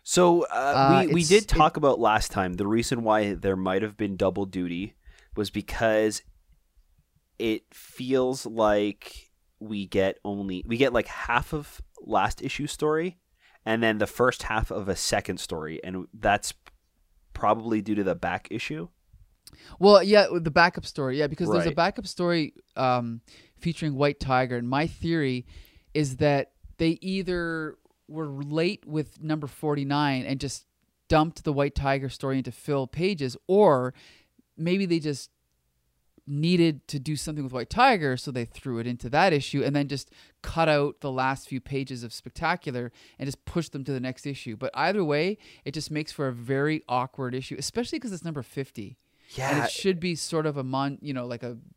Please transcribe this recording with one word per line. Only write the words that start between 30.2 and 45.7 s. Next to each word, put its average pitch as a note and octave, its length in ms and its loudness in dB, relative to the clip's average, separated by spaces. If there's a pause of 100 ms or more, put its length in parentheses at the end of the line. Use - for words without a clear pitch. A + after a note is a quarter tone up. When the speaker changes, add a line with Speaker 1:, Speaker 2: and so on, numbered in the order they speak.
Speaker 2:
and C3+ 140 -4
just - 260 -8 (440)
dumped D#3+ 340 2
the D3+ 100 -2
White C#3+ 220 0
Tiger C#3 340 0
story C3+ 280 -4
into B2 160 -4
fill C3+ 340 -2
pages, D3+ 480 -2 (120)
or D#3 460 6 (640)
maybe F#3 280 0
they E3+ 140 2
just D3 300 -6 (1000)
needed D#3+ 600 2
to D3 120 -6
do D3 160 -4
something D3+ 280 -8
with B2+ 100 -8
White B2 180 -8
Tiger, F#3+ 440 4
so C3+ 160 -10
they B2 140 -4
threw A#2+ 320 -8
it A#2 80 -4
into B2 240 -6
that E3 240 4
issue C#3 300 0
and C#3 120 0
then C#3+ 120 2
just C#3 240 -8 (320)
cut E3 260 0
out D3 320 2
the C#3 100 -4
last C3 380 -2
few C3 100 -6
pages C3 440 -6
of A#2 100 -12
Spectacular B2+ 800 -4 (260)
and C3 100 -8
just - 180 -10
pushed - 260 -6
them C#3 120 -10
to C#3 80 -6
the C3 80 -4
next B2+ 280 -8
issue. B2+ 280 -10
But C3 200 -6
either F3+ 280 0
way, D#3 360 0 (260)
it C#3 80 -8